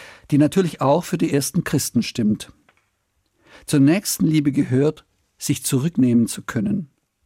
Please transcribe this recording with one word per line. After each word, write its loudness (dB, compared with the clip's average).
die 4
natürlich 2
auch 2
für -6
die -2
ersten -2
Christen -2
stimmt. -2
Zur 0
Nächstenliebe 2
gehört, 0
sich -4
zurücknehmen 0
zu -10
können. -4